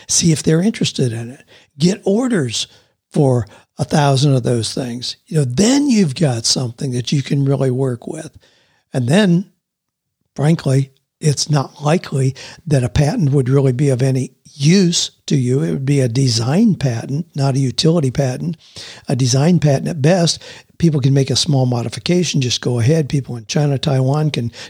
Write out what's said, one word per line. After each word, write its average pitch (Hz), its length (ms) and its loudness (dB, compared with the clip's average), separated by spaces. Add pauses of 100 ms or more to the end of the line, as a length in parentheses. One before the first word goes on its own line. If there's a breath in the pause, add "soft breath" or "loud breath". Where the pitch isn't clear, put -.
See 170 240 2
if - 100 -2
they're 160 200 2
interested 151 500 -2
in 117 180 -10
it. 139 140 -20 (340 soft breath)
Get 185 260 0
orders 196 640 -2 (420 soft breath)
for 131 360 2 (320 loud breath)
a 143 60 -4
thousand 143 500 2
of 123 100 0
those 120 280 -2
things. 123 440 -8 (100)
You 160 120 -4
know, 147 60 2
then 233 460 2
you've 196 240 2
got 123 320 -2
something 127 460 -4
that 123 200 -4
you 143 100 0
can 139 220 -2
really 135 260 0
work 127 360 -4
with. - 300 -12 (580 soft breath)
And 123 140 0
then, 185 440 2 (840)
frankly, 143 560 0 (300)
it's 151 300 -2
not 147 320 -2
likely 143 520 0 (320 loud breath)
that 143 180 2
a 123 40 -2
patent 147 420 0
would 131 200 2
really 135 220 4
be 139 180 0
of 123 100 0
any 131 440 -2
use 170 680 2 (160)
to 160 100 0
you. 127 260 0
It 170 100 -2
would 139 120 -4
be 143 160 2
a 127 80 2
design 131 680 2
patent, 131 580 -4
not 139 220 0
a - 20 2
utility 139 520 0
patent. 139 460 -4 (520 loud breath)
A - 80 0
design 135 420 2
patent 147 300 0
at 160 120 -6
best, 170 420 2 (360 loud breath)
people 156 220 2
can 135 120 2
make 139 180 2
a 120 60 0
small 131 300 0
modification. 131 720 -2
Just 123 220 -2
go 123 160 -2
ahead. 143 320 2
People 123 260 -4
in 113 100 -14
China, 147 320 0
Taiwan 139 520 0
can 117 200 -4 (200 loud breath)